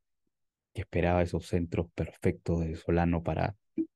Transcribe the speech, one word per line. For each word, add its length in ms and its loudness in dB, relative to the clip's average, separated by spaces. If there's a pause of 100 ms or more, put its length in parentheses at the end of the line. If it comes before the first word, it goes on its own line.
(760)
que 80 -4
esperaba 400 2
esos 240 -2
centros 480 -2
perfectos 640 -2
de 160 -4
Solano 460 2
para 340 -2 (400)